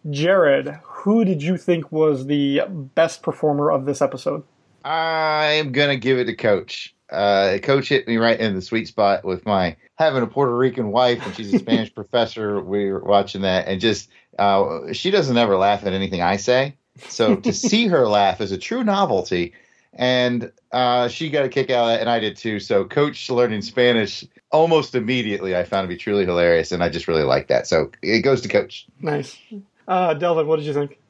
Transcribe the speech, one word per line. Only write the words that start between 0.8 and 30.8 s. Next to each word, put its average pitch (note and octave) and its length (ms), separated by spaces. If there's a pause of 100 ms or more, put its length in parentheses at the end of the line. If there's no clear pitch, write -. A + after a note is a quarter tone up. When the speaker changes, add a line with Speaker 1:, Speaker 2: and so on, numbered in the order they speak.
Speaker 1:
who A3+ 400
did F3+ 180
you F3 140
think E3+ 340
was D3+ 360
the C#3+ 420
best D#3+ 540
performer D3 480
of C3+ 160
this C#3+ 160
episode? C#3+ 420 (400)
Speaker 2:
I'm D#3 880
gonna C#3 240
give B2+ 220
it B2 80
to A2 100
Coach. - 580 (160)
Uh, G2 520
Coach C#3 260
hit C#3+ 180
me A#2 120
right A#2 200
in A2 160
the F#2 80
sweet A2+ 240
spot G2+ 380
with F2+ 220
my F#2 300 (200)
having C#3 260
a A#2 40
Puerto C3 300
Rican B2 340
wife A#2+ 360
and F#2+ 80
she's G#2 200
a B3 40
Spanish A2 360
<laughs> - 0
professor. G#2+ 680
We G2 300
were F#2+ 100
watching G2+ 400
that, F#2 240
and F#2+ 140
just, G#2+ 300 (280)
uh, G2 540
she F3+ 180
doesn't D3+ 260
ever A2 200
laugh G2 300
at F#2+ 60
anything F#2 300
I F2+ 140
say. B2+ 400 (320)
So - 280
to - 160
<laughs> - 0
see A3+ 360
her D3 180
laugh G2+ 340
is G2 120
a F#2+ 60
true B3 260
novelty. G#2 680 (420)
And, B2 540 (220)
uh, B2 340
she D3+ 240
got C#3+ 140
a C3 40
kick C3 220
out B2 140
of A#2 60
that, A#2 100
and A2+ 100
I A#2 80
did G#2 180
too. G#2+ 240
So G2 240
Coach C#3+ 460
learning A#2+ 320
Spanish A#2 600 (260)
almost D#3 460
immediately G#2+ 600
I F2+ 60
found F#2+ 220
to F2+ 40
be F2 80
truly G2+ 300
hilarious, F2 460
and F2 100
I F2 60
just D#2+ 180
really D#2+ 160
like C2+ 260
that. B1 200
So D#2 220 (120)
it G#2+ 200
goes C3+ 200
to G#2 60
Coach. - 380 (140)
Speaker 1:
Nice. D3 380 (480)
Uh, F#3 280
Delvin, D#3+ 340
what D#3+ 80
did D3+ 80
you D3+ 80
think? C#3+ 260 (120)